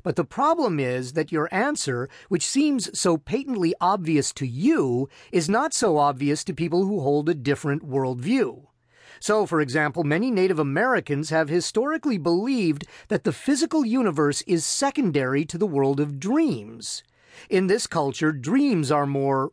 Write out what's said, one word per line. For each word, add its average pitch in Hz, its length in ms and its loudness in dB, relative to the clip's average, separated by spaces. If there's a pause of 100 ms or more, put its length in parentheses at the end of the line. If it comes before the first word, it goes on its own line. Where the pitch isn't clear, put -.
But 160 120 -2
the 170 100 0
problem 269 540 2
is 127 360 -2
that 170 180 -2
your 151 180 0
answer, 185 580 -2 (200)
which - 180 -2
seems 277 500 0
so 170 200 2
patently 202 640 -2
obvious 165 540 0
to 135 120 -6
you, 135 640 0 (240)
is 160 160 0
not 254 260 0
so 185 220 2
obvious 143 480 2
to 180 100 -6
people 170 300 0
who 196 160 -2
hold 147 280 2
a 170 60 2
different 143 500 -2
worldview. 135 840 -2 (520)
So, 208 280 2
for 160 140 0
example, 147 440 0
many 170 260 0
Native 190 280 2
Americans 151 720 0
have 160 180 2
historically 233 680 0
believed 185 680 0 (220)
that 202 160 -2
the 175 80 0
physical 302 520 0
universe 185 580 2
is 165 220 0
secondary 147 840 0
to 170 120 -10
the 208 80 0
world 139 340 2
of 143 200 -4
dreams. 147 840 -2 (460)
In 190 180 2
this 196 200 0
culture, 156 440 0
dreams 160 640 2
are 143 140 2
more 139 460 0